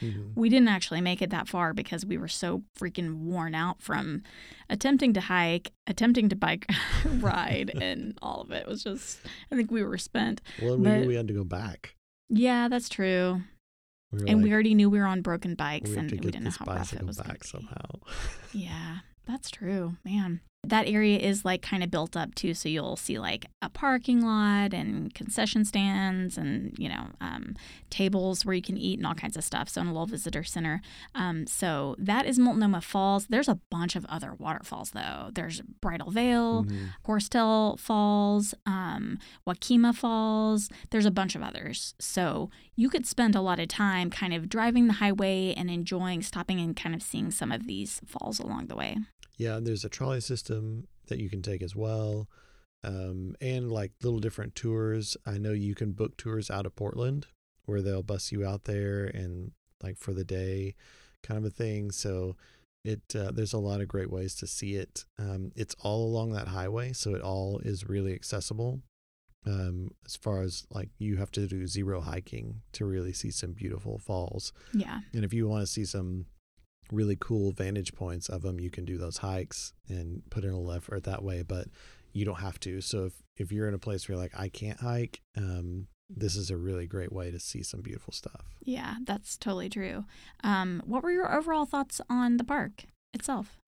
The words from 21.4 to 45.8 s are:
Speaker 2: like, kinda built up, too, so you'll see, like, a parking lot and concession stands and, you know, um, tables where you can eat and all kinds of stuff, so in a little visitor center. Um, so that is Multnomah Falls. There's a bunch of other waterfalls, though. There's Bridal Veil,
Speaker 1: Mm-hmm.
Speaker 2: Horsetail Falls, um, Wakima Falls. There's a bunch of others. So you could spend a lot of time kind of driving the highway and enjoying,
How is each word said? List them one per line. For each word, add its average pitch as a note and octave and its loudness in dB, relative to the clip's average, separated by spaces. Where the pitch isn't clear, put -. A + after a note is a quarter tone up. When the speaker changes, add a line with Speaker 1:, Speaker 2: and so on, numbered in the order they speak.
Speaker 2:
like, F#3 2
kinda F#3 0
built E3+ 0
up, E3 -4
too, - 0
so E3 -4
you'll D3+ 0
see, - -2
like, G2 -4
a - -4
parking B3+ 4
lot G#3 4
and E3+ -2
concession G#3+ 2
stands F#3+ 2
and, - -4
you - -2
know, - -6
um, - -8
tables F#3+ 2
where F#3+ 0
you F3+ 0
can F#3 -4
eat F#3 -2
and - -2
all D#3 0
kinds - -6
of D3+ -4
stuff, - -2
so - -4
in F3 0
a E3+ -2
little D#3+ -2
visitor E3+ -4
center. D#3+ -2
Um, E3 -2
so C#3+ 0
that G#3 2
is B3+ 4
Multnomah G#3 6
Falls. G3 2
There's B3+ 4
a F#3+ 4
bunch E3+ 0
of - -4
other - -8
waterfalls, - -6
though. - -8
There's D#3+ -4
Bridal E3 -2
Veil, A#3 4
Speaker 1:
Mm-hmm. - -2
Speaker 2:
Horsetail A3 4
Falls, G#3 4
um, F#3 -2
Wakima A#3 6
Falls. A3 2
There's G#3+ 6
a G#3 8
bunch F#3 2
of E3+ -4
others. - -6
So F3+ 0
you B3 4
could D4+ 0
spend A3 4
a G3 4
lot F3+ 0
of E3 -2
time F#3 2
kind F3+ -2
of E3+ -4
driving A#3 6
the G#3+ 6
highway F#3+ 2
and F3+ -2
enjoying, F3 -2